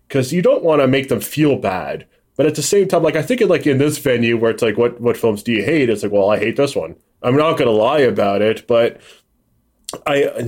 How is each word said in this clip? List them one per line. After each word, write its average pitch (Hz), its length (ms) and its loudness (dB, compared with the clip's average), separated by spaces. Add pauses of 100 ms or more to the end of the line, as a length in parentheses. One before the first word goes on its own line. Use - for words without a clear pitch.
'cause 131 240 -4
you 175 100 0
don't 262 220 2
wanna 151 220 2
make 135 220 0
them 117 120 -2
feel 147 360 0
bad. 80 500 -6 (300)
But - 100 0
at 151 100 0
the 151 60 -6
same 202 240 2
time, 175 160 0
like, 156 140 0
I 151 60 -2
think 247 180 -2
in, 202 80 2
like, 151 180 0
in 135 120 2
this 147 180 0
venue 117 400 0
where 113 140 2
it's 107 120 -4
like, 107 140 0
"What, 120 240 0
what 117 160 0
films 104 260 -2
do 120 100 -4
you 104 120 0
hate?" 143 240 0
It's 104 140 -2
like, 104 100 -4
"Well, 101 180 2
I 107 80 2
hate 107 180 -4
this 139 200 0
one." 85 200 -8 (260)
I'm 123 120 0
not 151 220 2
gonna 127 140 2
lie 117 300 2
about 101 420 0
it, 110 240 -2
but 117 340 0 (1080)
I, 143 240 0 (180)